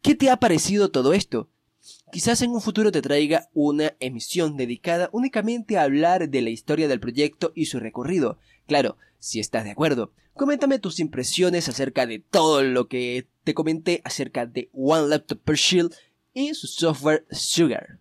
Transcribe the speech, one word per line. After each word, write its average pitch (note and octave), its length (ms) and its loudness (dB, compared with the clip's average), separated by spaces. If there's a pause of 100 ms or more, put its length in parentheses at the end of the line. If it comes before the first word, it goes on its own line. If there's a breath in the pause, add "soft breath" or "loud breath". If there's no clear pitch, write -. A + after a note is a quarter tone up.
¿Qué C#4+ 120 4
te C4+ 160 4
ha B3+ 80 4
parecido G3 520 2
todo C3+ 220 4
esto? C3 360 -2 (640 loud breath)
Quizás A#3 300 0
en A#3+ 80 0
un A#3 100 -2
futuro G#3+ 320 2
te A3+ 100 0
traiga D3+ 500 0
una D3 480 0
emisión C#3+ 560 -4
dedicada D3+ 560 -4
únicamente A3+ 640 -2
a E3+ 60 4
hablar D#3 460 2
de C3 140 0
la A2+ 80 -2
historia D3 380 -2
del B2+ 120 0
proyecto C#3+ 540 -2
y D#3 120 -2
su B2+ 140 -6
recorrido. B2 580 -2 (280 soft breath)
Claro, C#3+ 300 0 (220 soft breath)
si - 220 -8
estás A2 240 -6
de G2+ 80 -12
acuerdo. B2+ 400 -2 (220)
Coméntame C#4 440 0
tus F#3 220 -6
impresiones E3+ 680 -2
acerca C3 380 -2
de A2 140 -8
todo D#3 420 2
lo B2+ 240 2
que B2 400 -6 (160)
te D#3 120 -2
comenté D#3+ 500 -2
acerca B2 420 -6
de A#2+ 260 -10
One D3 360 2
Laptop D3 320 -2
Per D3+ 160 -2
Shield E3+ 380 2 (380 loud breath)
y C#4+ 220 -4
su D#3+ 140 -12
software D3+ 640 0
Sugar. - 720 -2